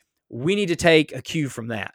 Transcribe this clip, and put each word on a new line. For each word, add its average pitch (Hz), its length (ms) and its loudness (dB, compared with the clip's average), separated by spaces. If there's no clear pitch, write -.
We 151 280 -2
need 202 140 0
to 170 60 -2
take 160 400 4
a 127 60 -12
cue 147 280 -4
from 113 180 -10
that 104 280 -8